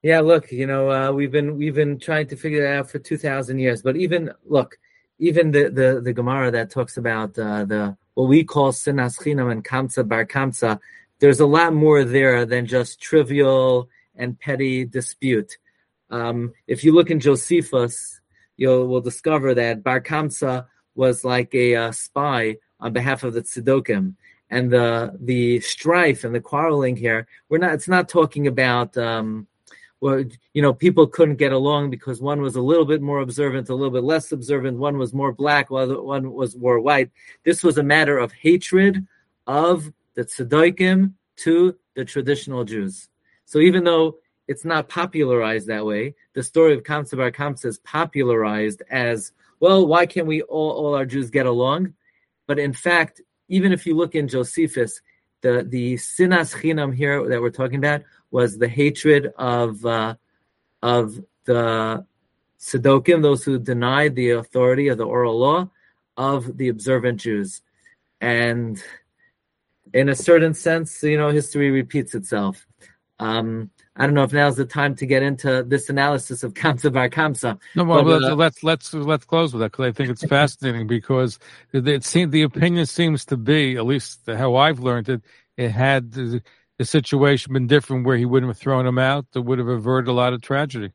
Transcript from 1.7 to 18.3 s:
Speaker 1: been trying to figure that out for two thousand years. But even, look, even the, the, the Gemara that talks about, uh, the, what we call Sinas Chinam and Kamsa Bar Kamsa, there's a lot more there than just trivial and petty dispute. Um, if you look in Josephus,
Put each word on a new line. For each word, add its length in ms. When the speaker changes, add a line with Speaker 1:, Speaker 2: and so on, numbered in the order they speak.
Speaker 1:
been 240
trying 300
to 80
figure 260
that 160
out 120
for 80
two 200
thousand 400
years. 240
But 140
even, 360
look, 320
even 320
the, 180
the, 340
the 120
Gemara 380
that 180
talks 260
about, 420
uh, 280
the, 300
what 100
we 180
call 300
Sinas 480
Chinam 320
and 100
Kamsa 460
Bar 160
Kamsa, 560
there's 220
a 60
lot 280
more 280
there 440
than 180
just 340
trivial 920
and 240
petty 460
dispute. 720
Um, 460
if 160
you 120
look 160
in 100
Josephus, 1000